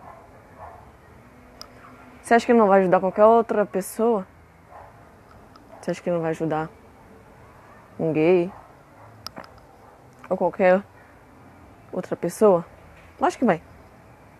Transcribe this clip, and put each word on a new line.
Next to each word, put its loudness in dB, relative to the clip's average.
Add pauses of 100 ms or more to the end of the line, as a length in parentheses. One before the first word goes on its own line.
(2250)
Você 0
acha 2
que 0
ele 6
não 4
vai 6
ajudar 2
qualquer 0
outra 2
pessoa? -4 (1500)
Você -8
acha -10
que -6
ele -2
não -4
vai -4
ajudar -6 (1300)
um -4
gay? 0 (1800)
Ou -2
qualquer 0 (1080)
outra -10
pessoa? 0 (560)
Lógico -4
que 0
vai. -2 (760)